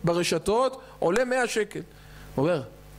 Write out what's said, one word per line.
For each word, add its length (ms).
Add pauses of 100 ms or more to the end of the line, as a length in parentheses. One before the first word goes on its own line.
ברשתות, 760 (180)
עולה 260
מאה 220
שקל." 340 (540)
הוא 100
אומר, 160 (380)